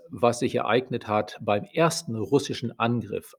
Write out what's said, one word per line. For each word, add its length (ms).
was 300
sich 160
ereignet 520
hat 320
beim 240
ersten 520
russischen 640
Angriff 600